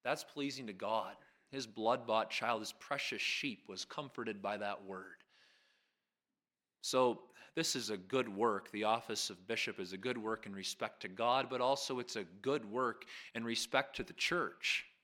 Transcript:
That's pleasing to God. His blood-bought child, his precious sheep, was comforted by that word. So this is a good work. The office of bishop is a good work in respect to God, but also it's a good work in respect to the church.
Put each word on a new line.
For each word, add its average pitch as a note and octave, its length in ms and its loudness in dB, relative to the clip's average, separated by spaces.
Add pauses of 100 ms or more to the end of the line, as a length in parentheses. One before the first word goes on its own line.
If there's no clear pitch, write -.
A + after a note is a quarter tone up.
That's C#3+ 180 0
pleasing C3+ 440 -4
to G#2+ 60 -6
God. G#2 400 0 (380)
His C3+ 160 -6
blood-bought A2+ 600 2
child, A2+ 320 2
his G#2 100 -6
precious - 500 -4
sheep, - 460 -2
was F#2+ 160 -8
comforted A2+ 580 -6
by G2+ 140 0
that G2+ 300 -4
word. F#2 320 -10 (1600)
So B2+ 380 4 (360)
this D#3+ 200 0
is A2 140 -4
a G#2+ 80 -2
good A2+ 320 0
work. G2+ 420 2
The G#2 140 0
office A2 440 2
of F#2 180 -14
bishop A2+ 300 -2
is F2+ 140 -4
a F#2+ 60 -6
good B2 200 -2
work A2 280 -4
in G2+ 100 -10
respect - 460 -6
to G#2+ 80 -8
God, A#2+ 400 4
but B2+ 100 0
also C3 400 2
it's - 160 -6
a G#2+ 80 -2 (180)
good C3+ 300 2
work A#2+ 320 0 (320)
in A#2 80 -4
respect A#2 540 2
to - 60 -4
the - 100 -8
church. - 720 0 (180)